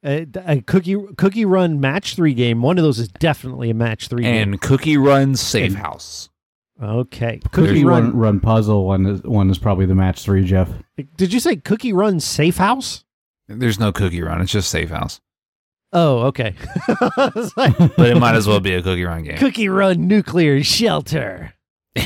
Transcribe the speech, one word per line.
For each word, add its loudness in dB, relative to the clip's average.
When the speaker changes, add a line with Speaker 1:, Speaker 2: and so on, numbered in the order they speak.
Speaker 1:
And -6
Cook-, -10
a, 0
a -2
Cookie, 0
Cookie 0
Run 0
Match -4
three 2
game. 0
One 2
of 2
those 2
is -4
definitely -4
a 0
Match -4
three -4
game. 0
Speaker 2:
And -6
Cookie 2
Run 4
Safe -2
Speaker 1:
And -4
Speaker 2:
House. -14
Speaker 1:
Okay. -6
Speaker 3:
Cookie 2
Speaker 1:
Cookie 4
Speaker 3:
Run, 4
Speaker 1:
Run -2
Speaker 3:
Run 2
Puzzle 2
one 2
is, -2
one 2
is 2
probably 0
the 2
Match 0
three, 2
Jeff. 2
Speaker 1:
Did 0
you 2
say 0
Cookie -4
Run 2
Safe 0
House? -2
Speaker 2:
There's -2
no 2
Cookie -2
Run. -4
It's -4
just -2
Safe -4
House. -8
Speaker 1:
Oh, 2
okay. -4
<laughs> -8
It's -2
like 2
Speaker 2:
But 4
it 4
might 4
as 2
well 2
be -2
a -2
Cookie -2
Run -6
game. -10
Speaker 1:
Cookie 0
Run 0
Nuclear 2
Shelter. -4